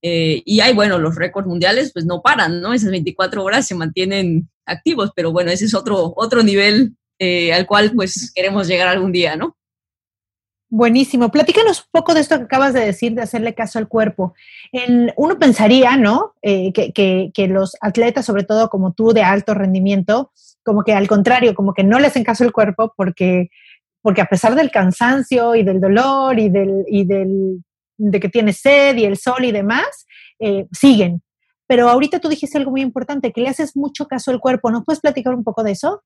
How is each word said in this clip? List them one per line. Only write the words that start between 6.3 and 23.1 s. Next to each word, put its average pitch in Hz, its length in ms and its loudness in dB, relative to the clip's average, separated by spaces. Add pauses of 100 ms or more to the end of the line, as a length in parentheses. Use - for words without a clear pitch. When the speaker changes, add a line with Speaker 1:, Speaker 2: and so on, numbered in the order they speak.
Speaker 1:
nivel, 208 540 2 (220)
eh, 175 340 0
al 180 140 0
cual, 208 280 2
pues, 196 400 -4
queremos 196 320 -2
llegar 180 220 0
algún 185 240 -2
día, 170 240 -2
¿no? 320 200 -8 (1120)
Speaker 2:
Buenísimo. 240 600 2
Platícanos 381 500 2
un - 120 -20
poco 330 220 2
de 311 60 4
esto 302 180 0
que 247 60 -6
acabas 262 280 0
de 254 80 0
decir, 220 320 -2
de 233 100 -4
hacerle 226 320 -6
caso 226 240 -6
al 214 100 -4
cuerpo. 190 460 -2 (380)
En, 247 440 2
uno 330 220 0
pensaría, 247 600 4
¿no? 233 340 2 (100)
Eh, 190 300 -2
que, 190 200 -2
que, 190 400 0
que 196 140 -2
los 190 360 -2
atletas, 233 420 0
sobre 202 200 -2
todo 220 260 0
como 185 240 -2
tú, 226 180 2
de 214 100 4
alto 196 320 2
rendimiento, 196 800 0 (320)
como 208 180 0
que 214 120 2
al 196 120 2
contrario, 220 480 2
como 196 200 -2
que 196 100 0
no 220 160 4
le 285 60 4
hacen 254 180 0
caso 233 180 -2
al 240 80 2
cuerpo 220 460 0
porque, 180 540 0 (500)